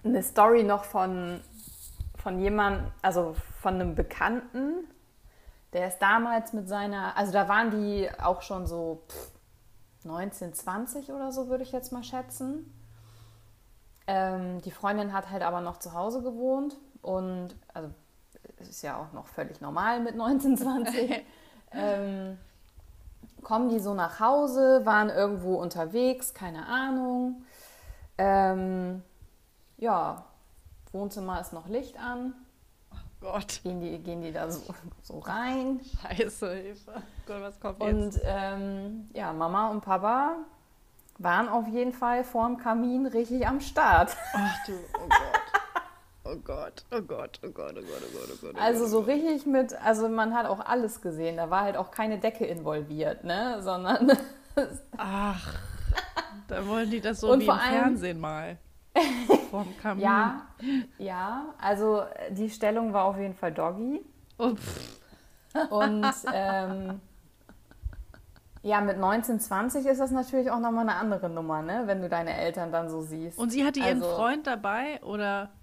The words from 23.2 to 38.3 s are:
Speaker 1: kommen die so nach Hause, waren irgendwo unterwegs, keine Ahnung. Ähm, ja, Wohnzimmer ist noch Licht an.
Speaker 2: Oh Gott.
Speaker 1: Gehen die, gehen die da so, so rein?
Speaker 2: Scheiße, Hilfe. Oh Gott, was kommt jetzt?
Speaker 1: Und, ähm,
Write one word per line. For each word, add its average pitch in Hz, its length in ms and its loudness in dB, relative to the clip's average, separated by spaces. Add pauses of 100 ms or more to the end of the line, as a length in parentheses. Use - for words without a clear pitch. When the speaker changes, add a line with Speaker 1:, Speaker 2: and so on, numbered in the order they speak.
Speaker 1:
kommen 233 280 2
die 233 100 2
so 202 140 -2
nach 175 260 -2
Hause, 262 680 6
waren 214 240 6
irgendwo 185 460 2
unterwegs, 180 760 0
keine 165 340 -10
Ahnung. 254 760 -2 (760)
Ähm, 185 840 2 (760)
ja, 170 460 0 (680)
Wohnzimmer 190 500 -6
ist 175 120 -12
noch 170 140 -14
Licht 233 320 -6
an. 247 340 -6 (580)
Speaker 2:
Oh - 60 -14 (220)
Gott. 196 440 -6
Speaker 1:
Gehen 180 180 -6
die, 170 180 -6
gehen 170 220 -8
die 165 100 -8
da 160 180 -4
so, 170 240 -10 (280)
so 156 180 -14
rein? 254 640 -2 (200)
Speaker 2:
Scheiße, 185 520 -4
Hilfe. 196 420 -12
Oh 220 60 -10 (260)
Gott, 202 140 -10
was 196 180 -12
kommt 202 220 -8
jetzt? 208 120 4
Speaker 1:
Und, 208 300 0
ähm, 196 920 -4